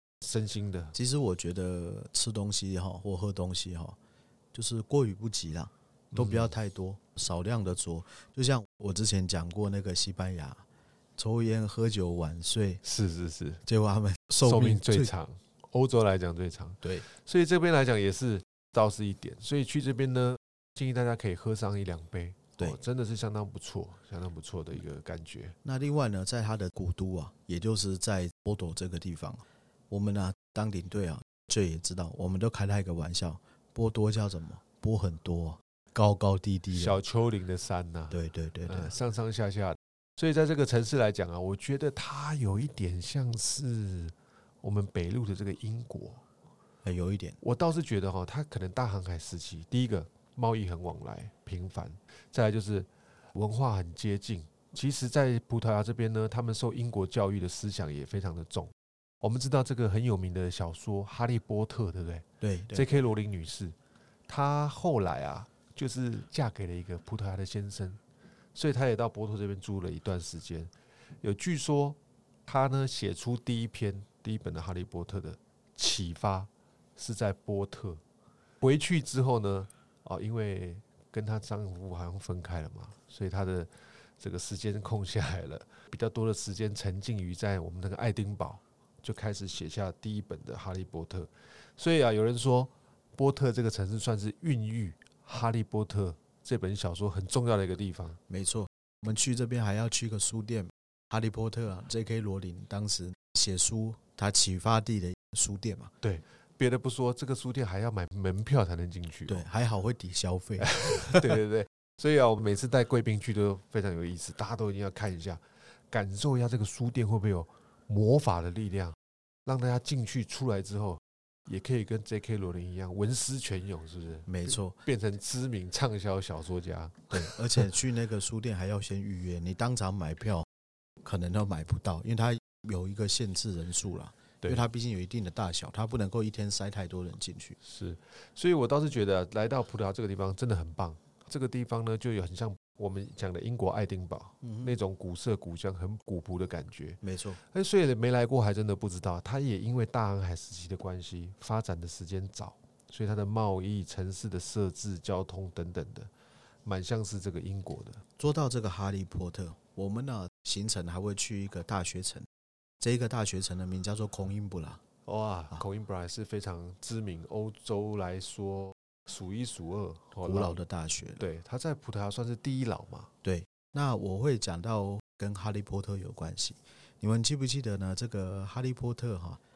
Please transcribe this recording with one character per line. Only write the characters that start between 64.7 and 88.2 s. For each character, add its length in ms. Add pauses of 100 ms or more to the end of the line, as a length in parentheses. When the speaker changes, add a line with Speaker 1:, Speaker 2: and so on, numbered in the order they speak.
Speaker 1:
来 220
啊， 240 (280)
就 140
是 240 (160)
嫁 220
给 160
了 80
一 80
个 160
葡 180
萄 80
牙 120
的 100
先 240
生， 260 (560)
所 160
以 40
她 160
也 80
到 120
波 200
特 100
这 80
边 140
住 200
了 100
一 100
段 200
时 180
间。 300 (540)
有 100
据 240
说 380 (500)
她 220
呢， 200
写 280
出 220
第 260
一 60
篇、 300 (240)
第 120
一 40
本 140
的 100
《哈 120
利 100
波 200
特》 160
的 120 (440)
启 360
发 320 (520)
是 180
在 180
波 320
特。 320 (640)
回 160
去 240
之 220
后 160
呢， 300 (340)
哦， 180
因 140
为 420 (360)
跟 120
她 140
丈 280
夫 280
好 80
像 160
分 240
开 180
了 140
嘛， 140 (180)
所 200
以 40
她 140
的 220 (520)
这 120
个 80
时 180
间 260
空 220
下 220
来 160
了， 160 (320)
比 60
较 140
多 180
的 60
时 180
间 220
沉 260
浸 180
于 160
在 240
我 120
们 100
那 80
个 80
爱 160
丁 220